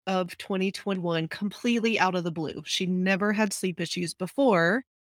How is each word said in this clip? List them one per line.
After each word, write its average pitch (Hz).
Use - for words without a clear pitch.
of 185
twenty 190
twenty-one, 170
completely 220
out 185
of 175
the 175
blue. 160
She -
never 190
had 208
sleep 185
issues 175
before. 190